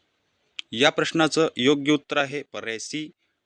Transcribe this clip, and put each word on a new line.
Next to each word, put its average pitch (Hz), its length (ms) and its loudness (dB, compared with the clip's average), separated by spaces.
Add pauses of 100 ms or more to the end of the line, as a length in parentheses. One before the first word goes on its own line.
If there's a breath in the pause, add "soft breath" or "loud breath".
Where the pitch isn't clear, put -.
(720)
या 120 180 4
प्रश्नाचं 160 580 2 (100)
योग्य 139 340 2
उत्तर 147 260 0
आहे 143 260 -2
पर्याय 107 360 -10
सी, 151 300 -10 (360)